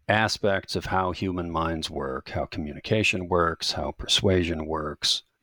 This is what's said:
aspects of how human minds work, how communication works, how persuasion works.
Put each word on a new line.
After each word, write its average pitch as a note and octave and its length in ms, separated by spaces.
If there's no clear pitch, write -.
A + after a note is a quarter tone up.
aspects G2+ 640
of F#2 120
how F#2 260
human F2 400
minds E2 360
work, C#2 420
how D2+ 160
communication F#2 840
works, E2+ 440
how D2 200
persuasion E2+ 720
works. D#2 560